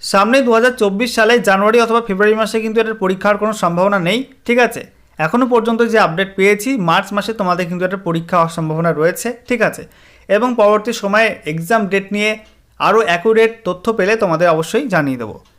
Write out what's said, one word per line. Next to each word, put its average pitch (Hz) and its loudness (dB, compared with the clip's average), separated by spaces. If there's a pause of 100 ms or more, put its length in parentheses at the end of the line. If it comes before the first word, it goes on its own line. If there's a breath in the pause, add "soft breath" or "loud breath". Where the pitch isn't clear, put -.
সামনে 220 2
দু 240 2
হাজার 233 4
চব্বিশ 226 -2
সালে 233 4
জানুয়ারি 208 4
অথবা 226 2
ফেব্রুয়ারি 208 0
মাসে 220 -2
কিন্তু 220 -2
এটার 220 -2
পরীক্ষার 196 -2
কোনো 214 -2
সম্ভাবনা 190 0
নেই, 180 -2 (220)
ঠিক 240 0
আছে? 226 0 (320)
এখনও 240 0
পর্যন্ত 233 0
যে 220 2
আপডেট 190 0
পেয়েছি, 208 0
মার্চ 185 0
মাসে 202 -4
তোমাদের 180 -2
কিন্তু 180 -4
একটা 190 -4
পরীক্ষা 170 -4
হওয়ার 165 2
সম্ভাবনা 165 -4
রয়েছে, 180 -2 (140)
ঠিক 233 -2
আছে? - -4 (400 soft breath)
এবং 233 0
পরবর্তী 214 2
সময়ে 208 0 (100)
এক্সাম 165 -2
ডেট 196 -4
নিয়ে 214 -2 (420 soft breath)
আরও 190 4
অ্যাকুরেট 220 2
তথ্য 180 -4
পেলে 208 2
তোমাদের 175 2
অবশ্যই 165 0
জানিয়ে 147 -2
দেবো। 110 -12 (200)